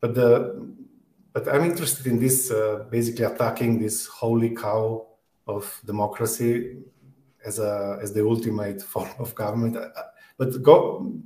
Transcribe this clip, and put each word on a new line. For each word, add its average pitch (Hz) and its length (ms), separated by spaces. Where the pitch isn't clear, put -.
But 117 140
the, - 600
but - 160
I'm 147 160
interested 165 420
in 117 140
this, 131 300
uh, 107 400
basically 117 340
attacking 113 560
this 107 260
holy 117 440
cow 113 560
of 101 380
democracy 117 920
as 110 140
a, 101 440
as 101 100
the 107 140
ultimate 104 560
<laughs> - 100
form 98 160
of - 160
government. 113 420
Uh, - 120
but 131 260
go, - 500